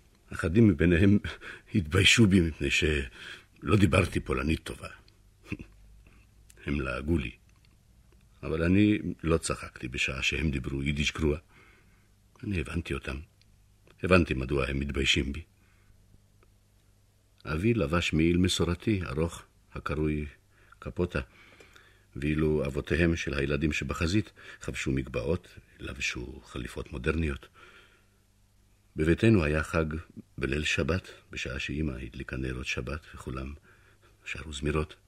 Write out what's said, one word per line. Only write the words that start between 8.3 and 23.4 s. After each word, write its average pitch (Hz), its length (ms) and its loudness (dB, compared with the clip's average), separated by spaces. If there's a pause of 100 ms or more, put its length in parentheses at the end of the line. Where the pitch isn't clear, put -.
אבל 78 200 -2
אני 101 360 6 (240)
לא 82 160 4
צחקתי - 500 -8
בשעה 64 340 -4
שהם 71 280 0
דיברו 67 320 -4
יידיש 71 300 -2
גרועה. 76 260 0 (1040)
אני 95 160 -2
הבנתי 80 340 -6
אותם. 65 220 -8 (840)
הבנתי 90 320 4
מדוע 65 320 -2
הם 67 140 -2
מתביישים 67 520 0
בי. 76 100 -10 (2000)
אבי 92 280 0
לבש 85 380 0
מעיל 82 240 4
מסורתי, 90 720 0
ארוך, - 360 -4 (300)
הקרוי 76 540 -4 (520)
קפוטה, - 420 -4 (960)
ואילו 76 500 0
אבותיהם 80 500 0
של - 180 -6
הילדים 71 380 0